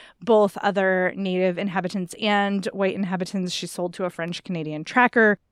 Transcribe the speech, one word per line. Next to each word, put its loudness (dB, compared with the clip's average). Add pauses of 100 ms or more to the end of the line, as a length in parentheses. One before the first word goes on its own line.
(220)
both 4
other 2
Native 0
inhabitants -4
and 0
white -2
inhabitants. -4
She's -8
sold -4
to -4
a -2
French -8
Canadian -6
tracker. 4 (140)